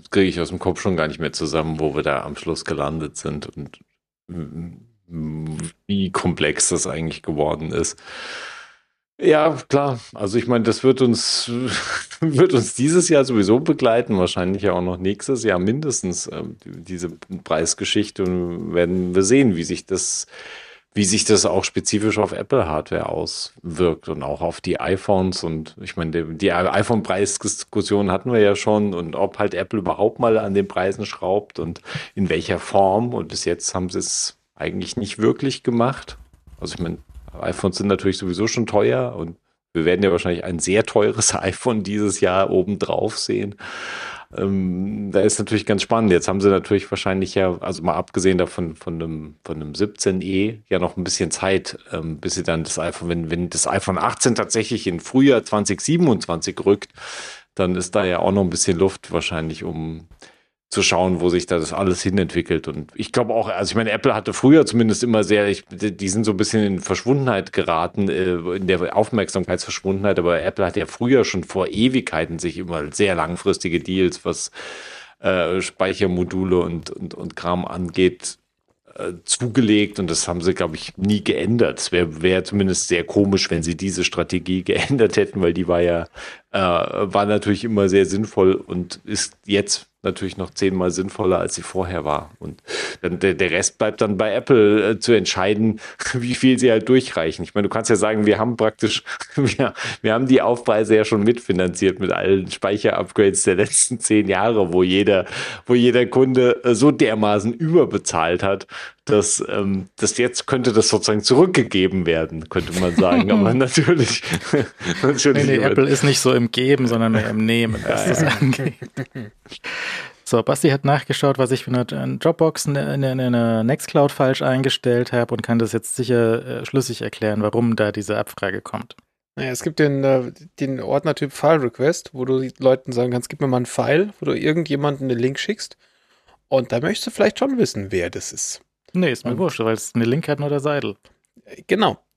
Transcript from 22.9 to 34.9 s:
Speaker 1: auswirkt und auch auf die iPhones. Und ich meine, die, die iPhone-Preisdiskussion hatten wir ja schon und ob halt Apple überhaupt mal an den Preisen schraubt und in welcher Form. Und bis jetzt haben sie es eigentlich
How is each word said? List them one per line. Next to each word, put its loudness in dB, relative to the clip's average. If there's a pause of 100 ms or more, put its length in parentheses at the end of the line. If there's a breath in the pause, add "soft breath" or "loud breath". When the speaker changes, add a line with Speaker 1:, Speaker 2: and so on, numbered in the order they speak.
Speaker 1:
auswirkt -4
und -8
auch -6
auf -4
die -4
iPhones. 0
Und -8
ich -14
meine, -4 (140)
die, -10
die 2
iPhone-Preisdiskussion 0
hatten -2
wir 4
ja 6
schon 0
und -6
ob -2
halt -2
Apple -4
überhaupt 0
mal 4
an -2
den 2
Preisen -2
schraubt -4
und -8 (320 loud breath)
in 0
welcher -2
Form. 2
Und -4
bis -8
jetzt -4
haben -4
sie -6
es -6 (180)
eigentlich -6